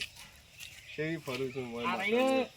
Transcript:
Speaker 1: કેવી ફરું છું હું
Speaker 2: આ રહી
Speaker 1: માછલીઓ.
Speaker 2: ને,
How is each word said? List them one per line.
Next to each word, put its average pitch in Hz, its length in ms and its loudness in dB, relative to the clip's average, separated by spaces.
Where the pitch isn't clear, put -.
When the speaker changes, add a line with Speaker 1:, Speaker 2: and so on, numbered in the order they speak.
Speaker 1:
કેવી 160 200 -2
ફરું 131 360 -4
છું 131 120 -4
હું 117 220 -4
Speaker 2:
આ 120 100 2
રહી 208 160 0
Speaker 1:
માછલીઓ. 254 160 6
Speaker 2:
ને, 262 180 4